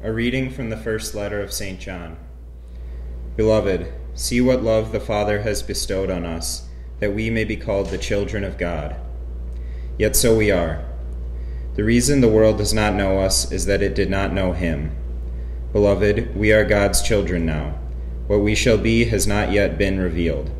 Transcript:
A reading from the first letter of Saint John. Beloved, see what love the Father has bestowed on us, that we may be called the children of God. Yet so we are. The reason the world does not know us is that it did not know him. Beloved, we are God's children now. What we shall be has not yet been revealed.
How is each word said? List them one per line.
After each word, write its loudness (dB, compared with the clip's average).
A -4
reading -2
from -8
the -6
first -4
letter -4
of -6
Saint -6
John. -10
Beloved, 2
see -2
what 4
love 2
the -2
Father 0
has -2
bestowed -2
on -2
us, -6
that 0
we -2
may 0
be -2
called -2
the -4
children -2
of -6
God. -4
Yet 2
so 6
we 4
are. 0
The 0
reason 4
the 8
world 6
does 0
not 4
know 2
us 2
is -2
that 2
it 0
did 2
not 0
know 0
him. -2
Beloved, 2
we 4
are 6
God's 4
children 2
now. -2
What 4
we 2
shall 4
be 4
has 2
not 2
yet 2
been 2
revealed. 0